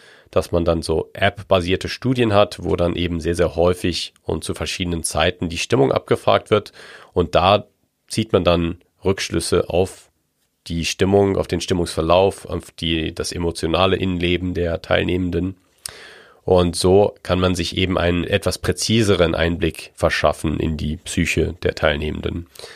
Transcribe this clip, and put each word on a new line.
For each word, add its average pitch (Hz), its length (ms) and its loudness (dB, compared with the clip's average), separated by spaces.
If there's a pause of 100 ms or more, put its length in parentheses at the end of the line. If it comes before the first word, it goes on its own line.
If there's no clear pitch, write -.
(320)
dass - 200 -2
man 85 140 0
dann 82 160 2
so 82 320 -4
App-basierte 92 760 0
Studien 123 440 -2
hat, 101 280 2
wo 87 140 -2
dann 87 200 0
eben 85 240 -2
sehr, 82 160 -2
sehr 85 200 0
häufig 87 580 0 (100)
und 87 200 -6
zu 92 100 -6
verschiedenen 85 500 -6
Zeiten 87 460 0
die 82 80 -6
Stimmung 131 340 2
abgefragt - 600 0
wird. 104 200 0 (420)
Und 85 200 0
da 95 320 4 (420)
zieht - 260 -4
man 92 100 2
dann 85 360 2 (240)
Rückschlüsse 92 640 0
auf 90 400 -2 (580)
die 82 180 -4
Stimmung, 98 520 2
auf 87 100 -2
den 87 140 -4
Stimmungsverlauf, 87 840 0
auf - 260 -8
die, 82 440 -4
das - 160 -6
emotionale 87 640 0
Innenleben 90 580 -2
der 85 280 -2
Teilnehmenden. 90 720 -2 (880)
Und 87 320 4
so 98 480 4
kann 92 160 0
man 92 160 2
sich 90 220 -4
eben 92 200 0
einen 87 260 0
etwas 95 340 -2
präziseren 95 800 2
Einblick 85 600 -2
verschaffen 80 640 0
in 78 180 -2
die 76 200 -4
Psyche 82 680 -2
der 85 120 -2
Teilnehmenden. 80 720 -4 (280)